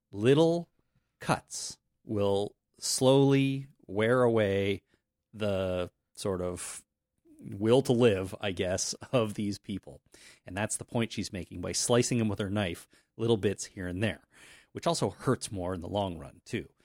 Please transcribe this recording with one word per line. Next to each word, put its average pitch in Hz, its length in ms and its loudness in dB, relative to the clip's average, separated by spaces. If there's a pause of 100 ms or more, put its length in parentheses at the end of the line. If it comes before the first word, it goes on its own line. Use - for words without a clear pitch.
(120)
little 156 560 4 (520)
cuts - 580 -6 (260)
will 101 500 -2 (260)
slowly 135 880 4 (200)
wear 110 360 2
away 101 600 2 (520)
the 95 560 -2 (240)
sort 92 280 -4
of 90 400 -8 (580)
will 113 420 2
to - 100 2
live, 104 480 4
I 104 120 -2
guess, 92 420 -2 (100)
<laughs> - 80 -20
of 110 220 0
these 101 240 -4
people. - 420 -12 (460)
And 90 100 -10
that's 107 200 -4
the - 80 -8
point 117 280 -2
she's 98 200 -6
making 90 280 -10
by 90 120 -6
slicing 123 460 2
them 110 100 0
with 104 120 -4
her 98 100 -4
knife, 98 380 -4 (280)
little 113 200 2
bits 98 300 -2
here 92 200 -10
and 90 160 -4
there, 104 200 -4 (500)
which - 140 -6
also 151 240 0
hurts - 420 -4
more 92 220 -6
in 87 80 -8
the 95 60 -10
long 95 300 -4
run, 69 260 -18
too. - 220 -8 (180)